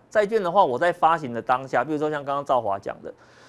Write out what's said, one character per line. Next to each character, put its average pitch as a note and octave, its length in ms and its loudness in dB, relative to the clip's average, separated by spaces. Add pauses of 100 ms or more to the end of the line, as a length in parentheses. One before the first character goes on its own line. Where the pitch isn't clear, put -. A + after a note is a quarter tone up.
债 G#3 180 2
券 G#3+ 160 -2
的 F3 80 -2
话， F#3+ 140 6
我 B2+ 140 0
在 E3+ 120 2
发 E3 280 2
行 B2+ 160 -8
的 A2+ 80 -6
当 C3 260 -2
下， B2+ 160 0
比 D3+ 80 -4
如 D3+ 60 -2
说 D3+ 120 -2
像 D3 140 -6
刚 C#3 100 -4
刚 C#3+ 80 -2
兆 C3+ 200 0
华 G2 160 -4
讲 - 240 -10
的， D#2 100 -12 (360)